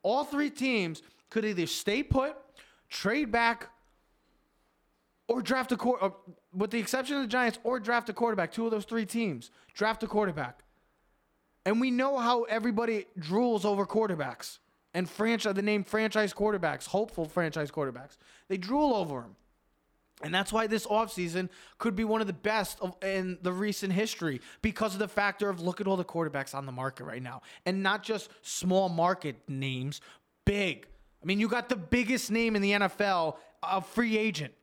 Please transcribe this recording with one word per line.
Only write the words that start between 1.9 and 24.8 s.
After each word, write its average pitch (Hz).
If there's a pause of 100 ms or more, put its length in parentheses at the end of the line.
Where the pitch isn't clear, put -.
put, 285 (540)
trade 233
back, 233 (1600)
or 240
draft 254
a 226
quar-, 247
uh, 196 (440)
with 196
the 233
exception 262
of 277
the 247
Giants, 233
or 240
draft 233
a 202
quarterback. 202
Two 226
of 226
those 208
three 226
teams 185 (220)
draft 220
a 226
quarterback. 160 (1000)
And 214
we 262
know 262
how 233
everybody 220 (140)
drools 202
over 202
quarterbacks 175 (360)
and 175
franchi-, 220
the 196
name 208
franchise 214
quarterbacks, 180
hopeful 196
franchise 156
quarterbacks. 135 (300)
They 196
drool 254
over 160
'em. 110 (880)
And 156
that's 196
why 220
this 214
offseason 185 (300)
could 220
be 220
one 220
of 208
the 190
best 208
of, 185
in 185
the 180
recent 196
history 170 (220)
because 214